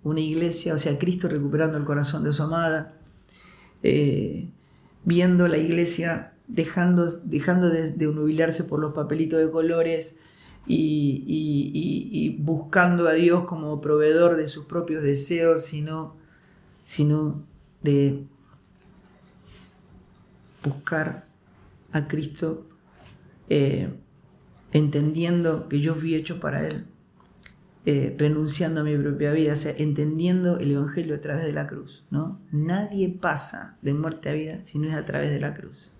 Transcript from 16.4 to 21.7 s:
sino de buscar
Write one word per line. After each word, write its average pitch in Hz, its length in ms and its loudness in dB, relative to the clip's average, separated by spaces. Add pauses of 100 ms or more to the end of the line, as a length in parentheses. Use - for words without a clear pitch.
sino 151 640 0 (380)
de 139 420 2 (2500)
buscar 151 640 -6 (680)